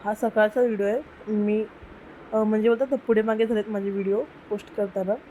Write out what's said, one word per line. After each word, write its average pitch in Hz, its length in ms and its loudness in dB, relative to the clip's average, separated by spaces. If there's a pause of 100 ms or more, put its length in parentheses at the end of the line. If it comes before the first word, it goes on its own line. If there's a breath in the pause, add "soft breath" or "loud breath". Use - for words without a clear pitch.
हा 208 100 -2
सकाळचा 214 480 2
व्हिडिओ 214 240 2
आहे. 214 460 -4
मी, 214 340 0 (680)
अ, 220 100 2
म्हणजे 214 260 2
बोलतात 233 220 2
ना, 269 60 0 (100)
पुढे 220 140 4
मागे 220 240 0
झालेत 214 220 0
माझे 202 220 -4
व्हिडिओ 196 340 -2 (260)
पोस्ट - 260 -8
करताना. 196 380 -2 (180)